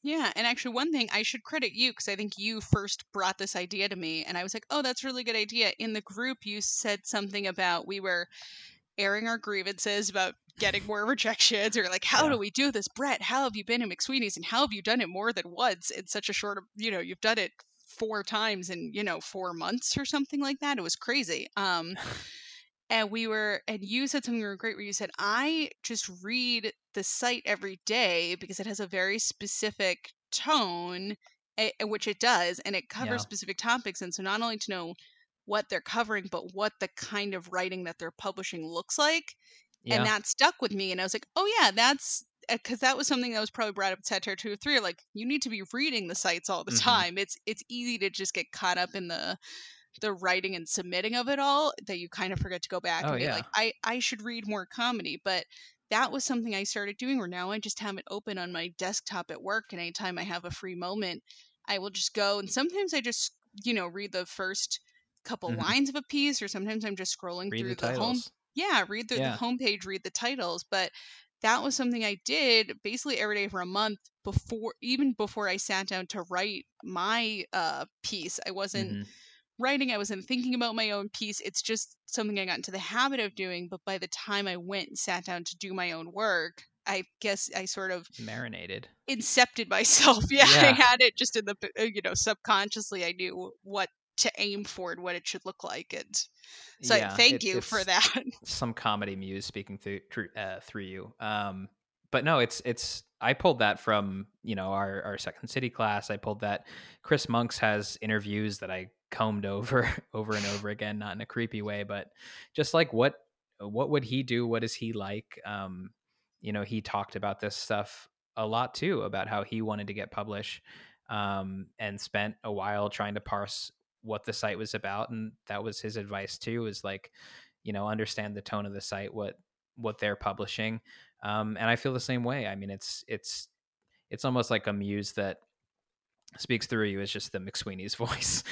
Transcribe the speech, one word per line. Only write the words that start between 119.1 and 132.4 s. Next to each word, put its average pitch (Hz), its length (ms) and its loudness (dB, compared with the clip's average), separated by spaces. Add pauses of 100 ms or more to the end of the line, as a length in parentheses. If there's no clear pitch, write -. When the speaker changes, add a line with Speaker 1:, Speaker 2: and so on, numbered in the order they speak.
Speaker 2:
how 104 160 -2
he 110 180 -4
wanted 104 260 -2
to 101 60 -8
get 101 180 -8
published, 104 520 -6 (460)
um, 98 580 -2 (120)
and 101 200 -4
spent 107 440 -2
a 110 80 -4
while 104 380 0
trying 104 260 -2
to 104 60 -4
parse - 500 -6 (300)
what 110 240 -6
the 113 80 -4
site 104 240 -2
was 107 160 -6
about. 107 360 -4
And 110 240 -6 (140)
that 101 160 -4
was 110 160 -6
his 110 180 -6
advice 101 400 -8
too, 117 300 -2
is, 98 160 -8
like, 98 280 -8 (520)
you 107 100 -6
know, 101 140 -2
understand 107 480 -2
the 101 60 -8
tone 104 240 -4
of 101 80 -8
the 98 80 -8
site, 101 320 -6
what, 107 260 -6 (360)
what 113 240 -4
they're 104 160 2
publishing. 110 640 -2 (420)
Um, 107 340 0
and 113 120 4
I 117 60 10
feel 131 180 0
the 127 60 0
same 123 240 -2
way. 123 240 -2